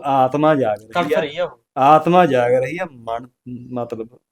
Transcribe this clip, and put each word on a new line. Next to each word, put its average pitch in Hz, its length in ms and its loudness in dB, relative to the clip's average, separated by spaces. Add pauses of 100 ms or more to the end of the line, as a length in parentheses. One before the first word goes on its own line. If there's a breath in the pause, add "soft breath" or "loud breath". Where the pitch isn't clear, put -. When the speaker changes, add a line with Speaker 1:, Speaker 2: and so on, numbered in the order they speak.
Speaker 1:
ਆਤਮਾ 143 500 2
ਜਾਗ 110 240 -2
ਰਹੀ - 80 -20
Speaker 2:
ਤੜਫ 151 300 -2
Speaker 1:
ਆ। - 40 2
Speaker 2:
ਰਹੀ 151 160 -8
ਆ 175 80 -4
ਉਹ। - 180 -14 (140)
Speaker 1:
ਆਤਮਾ 156 480 4
ਜਾਗ 123 280 2
ਰਹੀ 131 280 -2
ਆ, 185 100 -6
ਮਨ, 117 360 -12 (440)
ਮਤਲਬ 117 480 -10 (120)